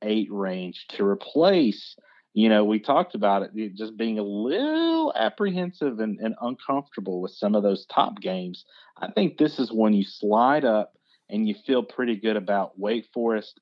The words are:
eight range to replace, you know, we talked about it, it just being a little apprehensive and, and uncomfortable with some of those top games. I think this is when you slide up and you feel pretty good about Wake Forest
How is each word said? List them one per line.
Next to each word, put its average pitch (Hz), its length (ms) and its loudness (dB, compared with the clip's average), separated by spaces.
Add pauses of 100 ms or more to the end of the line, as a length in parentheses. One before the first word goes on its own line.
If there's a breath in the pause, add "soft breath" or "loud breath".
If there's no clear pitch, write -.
eight 107 300 -2
range 92 600 -6
to - 140 -2
replace, 156 920 2 (380 soft breath)
you 110 140 6
know, 107 160 6
we 107 140 2
talked 143 380 0
about 98 260 2
it, 87 120 -8
it 104 200 -6
just 110 220 -10
being 110 240 -2
a - 20 0
little 285 920 0
apprehensive 180 800 -2
and, 110 220 -4
and 110 200 -4
uncomfortable 123 800 -6
with 92 120 -6
some 104 240 0
of 101 80 2
those 98 220 0
top - 340 0
games. 92 440 -8 (320 soft breath)
I - 140 -8
think 101 280 0
this 151 200 2
is 117 140 -2
when 110 200 4
you 101 120 4
slide 120 600 2
up 107 280 2 (360)
and 107 200 0
you 101 80 -2 (100)
feel 127 160 2
pretty 120 320 -4
good 107 220 -2
about 98 420 -2
Wake 107 340 -4
Forest 117 500 -2